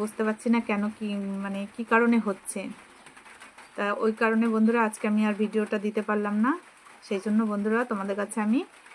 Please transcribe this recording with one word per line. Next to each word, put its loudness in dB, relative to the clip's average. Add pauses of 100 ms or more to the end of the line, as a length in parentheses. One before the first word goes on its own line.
বুঝতে -4
পারছি -2
না 2
কেন, -2 (140)
কি, -8 (380)
মানে -6 (140)
কি -8 (100)
কারণে 6
হচ্ছে। -4 (1160)
তা -2 (200)
ওই 4
কারণে 4
বন্ধুরা 4
আজকে -6
আমি 2
আর 0
ভিডিওটা -2 (100)
দিতে -2
পারলাম -2 (100)
না, 2 (540)
সেই -4
জন্য 2 (120)
বন্ধুরা 0 (100)
তোমাদের -4
কাছে -6
আমি 2 (340)